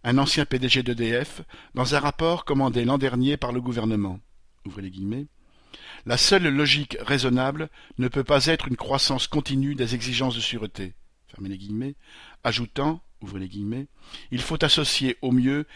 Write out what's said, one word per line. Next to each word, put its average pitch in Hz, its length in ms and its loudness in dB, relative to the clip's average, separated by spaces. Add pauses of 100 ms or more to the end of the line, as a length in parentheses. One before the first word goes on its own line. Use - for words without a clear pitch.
un 120 140 4
ancien 143 260 2
P 135 140 0
D 127 100 0
G 131 140 2
d'E 120 100 0
D 117 320 2
F, - 160 -12 (340)
dans 127 200 2
un 143 60 6
rapport 165 440 0
commandé 131 400 2
l'an 135 140 2
dernier 131 400 2
par 123 140 -4
le 123 100 -2
gouvernement. 110 580 -2 (460)
Ouvrez 101 160 -12
les 95 80 -10
guillemets. « 101 360 -8 (800)
La 120 100 0
seule 185 320 6
logique 143 520 2
raisonnable 135 680 0 (300)
ne 123 100 0
peut 139 160 0
pas 139 220 4
être 160 220 0
une 127 80 -2
croissance - 500 -2
continue 139 480 0
des 123 200 -2
exigences 123 420 -2
de 117 40 -4
sûreté. » 107 540 -6 (340)
Fermez 98 200 -12
les 98 100 -8
guillemets. 107 380 -6 (480)
Ajoutant, 139 580 -2 (180)
ouvrez 95 200 -10
les 92 80 -8
guillemets, « 104 400 -6 (420)
il 123 100 -4
faut 156 240 -2
associer 139 560 2
au 127 120 2
mieux 135 440 2